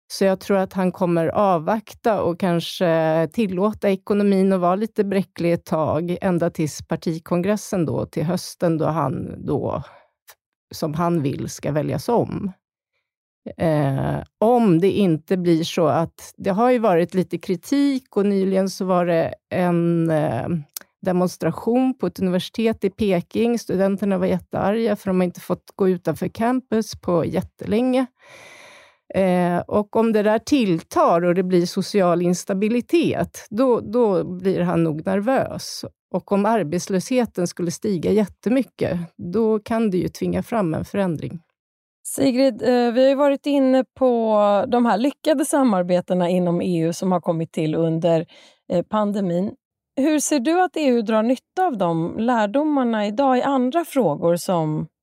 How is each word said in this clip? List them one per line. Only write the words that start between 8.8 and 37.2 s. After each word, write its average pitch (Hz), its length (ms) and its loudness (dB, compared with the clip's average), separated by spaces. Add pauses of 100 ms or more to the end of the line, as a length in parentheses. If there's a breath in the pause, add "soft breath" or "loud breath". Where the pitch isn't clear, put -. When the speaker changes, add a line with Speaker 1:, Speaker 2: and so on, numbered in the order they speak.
Speaker 1:
han 151 600 -4
då, - 380 -4 (920 loud breath)
som 156 200 -6
han 170 280 -2
vill, - 280 -4
ska - 220 -8
väljas 143 380 -4
om. 202 420 -2 (1080)
Eh, 147 580 0 (240)
om 220 400 4
det 190 120 2
inte 180 460 0
blir 170 260 2
så 170 240 0
att, 156 500 -2
det 190 120 -4
har 226 220 2
ju 247 80 2
varit 175 340 2
lite 175 240 -2
kritik 269 800 -2
och 202 80 2
nyligen 190 440 0
så 190 160 -6
var 185 200 2
det 165 280 0 (160)
en, 170 600 0
eh, 156 380 -2 (540)
demonstration 185 960 0
på 185 100 -4
ett - 120 -10
universitet 190 640 -2
i 196 60 0
Peking. 214 680 0
Studenterna 196 580 0
var 180 80 -2
jättearga 208 720 -2
för 202 140 -6
de 185 100 2
har 185 60 2
inte 175 160 -6
fått - 340 -8
gå 190 140 2
utanför 180 380 -2
campus 226 760 -4
på 170 240 0
jättelänge. 247 800 -2 (1080 loud breath)
Eh, 180 420 2
och - 380 -2
om 226 180 2
det 214 100 2
där 214 160 2
tilltar 208 840 2
och 175 100 2
det 190 80 2
blir 180 220 2
social 180 560 0
instabilitet, 202 1300 -2
då, 233 300 2
då 208 440 0 (140)
blir 175 220 0
han 175 240 0
nog 160 220 -4
nervös. 202 800 -2 (260)
Och - 200 -6
om 202 140 2
arbetslösheten 190 1000 -2